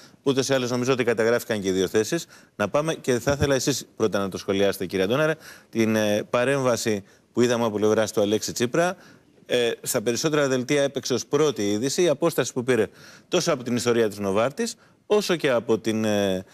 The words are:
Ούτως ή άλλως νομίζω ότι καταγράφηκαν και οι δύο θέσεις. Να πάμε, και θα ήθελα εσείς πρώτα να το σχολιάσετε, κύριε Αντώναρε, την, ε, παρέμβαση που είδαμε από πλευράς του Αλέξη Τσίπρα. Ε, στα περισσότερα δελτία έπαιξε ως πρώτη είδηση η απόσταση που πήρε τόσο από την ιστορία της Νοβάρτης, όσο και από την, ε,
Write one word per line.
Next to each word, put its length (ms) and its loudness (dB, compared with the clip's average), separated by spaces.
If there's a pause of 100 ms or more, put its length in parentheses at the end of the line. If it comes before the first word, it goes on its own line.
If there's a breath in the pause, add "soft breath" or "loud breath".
(220 loud breath)
Ούτως 260 0
ή 60 0
άλλως 160 0
νομίζω 220 0
ότι 120 0
καταγράφηκαν 560 0
και 80 -2
οι 40 2
δύο 160 0
θέσεις. 380 -2 (300 loud breath)
Να 120 -2
πάμε, 260 -2
και 240 -2
θα 140 0
ήθελα 220 0
εσείς 320 -2 (100)
πρώτα 220 0
να 100 -2
το 100 -8
σχολιάσετε, 480 0
κύριε 180 0
Αντώναρε, 300 0 (360 loud breath)
την, 260 2
ε, 340 2
παρέμβαση 720 0 (300 soft breath)
που 80 0
είδαμε 240 2
από 120 0
πλευράς 360 2
του 80 0
Αλέξη 320 0
Τσίπρα. 440 -2 (500 loud breath)
Ε, 240 0 (120)
στα 200 -4
περισσότερα 460 0
δελτία 340 0
έπαιξε 320 -4
ως 120 -4
πρώτη 440 0
είδηση 320 -2
η 60 4
απόσταση 440 0
που 120 -4
πήρε 220 2 (420 loud breath)
τόσο 240 0
από 100 -4
την 140 -4
ιστορία 320 2
της 100 -10
Νοβάρτης, 560 -2 (320 soft breath)
όσο 300 2
και 140 0
από 280 2
την, 260 -2
ε, 500 0